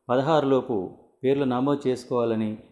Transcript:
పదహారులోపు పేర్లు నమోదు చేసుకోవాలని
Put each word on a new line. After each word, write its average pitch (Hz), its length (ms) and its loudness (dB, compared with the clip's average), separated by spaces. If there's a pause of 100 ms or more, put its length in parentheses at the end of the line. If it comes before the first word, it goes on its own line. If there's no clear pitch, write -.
పదహారులోపు 131 960 0 (200)
పేర్లు 139 200 2
నమోదు 135 440 -2
చేసుకోవాలని 117 680 -2 (140)